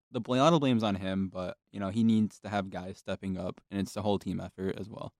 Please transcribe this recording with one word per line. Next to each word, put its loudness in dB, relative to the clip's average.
the -4
bl-, -2
a 4
lot 6
of 6
blame's 4
on 2
him, -2
but, -8
you -10
know, -2
he 0
needs 4
to -10
have -2
guys -10
stepping -6
up, -6
and -2
it's -4
the -6
whole 2
team -6
effort -6
as -10
well. -12